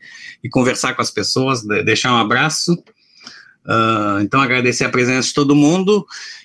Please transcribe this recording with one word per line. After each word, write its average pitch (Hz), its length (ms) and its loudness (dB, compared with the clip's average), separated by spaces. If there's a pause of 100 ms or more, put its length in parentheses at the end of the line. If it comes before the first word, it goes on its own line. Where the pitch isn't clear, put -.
(440)
e 123 60 -10
conversar 127 420 0
com - 80 -4
as - 100 -4
pessoas, 127 520 -2
de-, 107 200 -2
deixar 120 300 0
um 117 60 2
abraço. 139 580 0 (880)
Ah, 107 560 0
então, 135 180 0
agradecer 123 440 0
a 120 60 -2
presença 123 380 0
de - 60 -8
todo 143 200 2
mundo 185 520 4 (380)